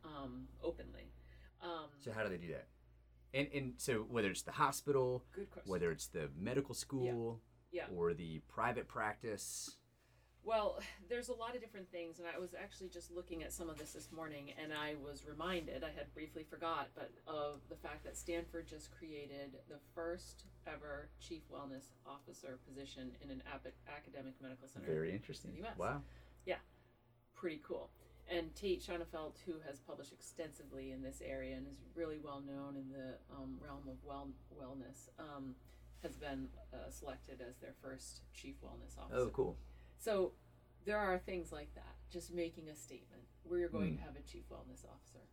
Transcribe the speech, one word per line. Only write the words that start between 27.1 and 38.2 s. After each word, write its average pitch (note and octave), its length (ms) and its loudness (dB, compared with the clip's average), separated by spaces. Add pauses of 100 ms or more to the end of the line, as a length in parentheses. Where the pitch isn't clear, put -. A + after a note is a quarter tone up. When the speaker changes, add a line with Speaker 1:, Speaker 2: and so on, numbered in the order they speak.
Speaker 1:
pretty D#3 260 0
cool. - 280 -2 (380)
And E3+ 260 2
Tate F3+ 280 4
Schoenfeld, E3 640 -2
who D#3+ 220 0
has C#3+ 140 -4
published - 320 -8
extensively C3+ 800 -6
in C3 100 -4
this C3+ 180 -4
area C3+ 360 -2
and C3+ 100 -4
is C#3 120 -10 (160)
really D#3 240 0
well C#3+ 220 -4
known C#3 360 -2
in C3+ 140 -2
the, C3 280 -4 (180)
um, C3+ 240 -4
realm C#3 280 -6
of B2+ 160 -6
well-, C#3 260 -4 (280)
wellness, C3+ 500 -6 (100)
um, C#3 360 -4 (480)
has C#3+ 140 -2
been, C3+ 320 0 (240)
uh, B2 180 -6
selected C3 520 -6
as B2+ 160 -8
their C3+ 240 -10
first - 400 -8 (100)